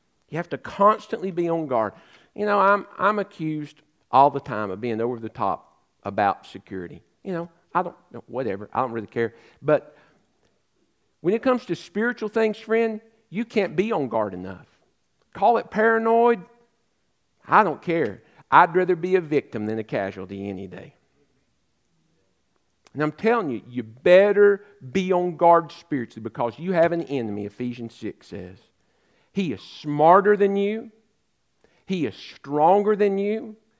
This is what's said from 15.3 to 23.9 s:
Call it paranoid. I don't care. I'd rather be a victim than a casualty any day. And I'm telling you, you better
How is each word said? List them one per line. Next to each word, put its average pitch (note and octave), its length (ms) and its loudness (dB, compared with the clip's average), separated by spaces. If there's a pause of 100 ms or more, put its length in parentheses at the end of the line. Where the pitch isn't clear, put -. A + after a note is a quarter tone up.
Call A#3 240 2
it - 120 -6
paranoid. A3+ 720 2 (1040)
I G3 200 4
don't D#3+ 180 -4
care. D3 400 -4 (300)
I'd E3 240 6
rather F3+ 180 2
be F3+ 220 0
a F#3 40 2
victim C#3+ 460 -4
than A2 140 -4
a G#2+ 40 -6
casualty G2 640 -6
any F#2+ 200 -10
day. F2+ 260 -18 (2000)
And C3+ 100 -8
I'm D3+ 80 -2
telling G#3 400 -2
you, A2+ 180 -8
you B2 140 -8
better G3 840 4 (280)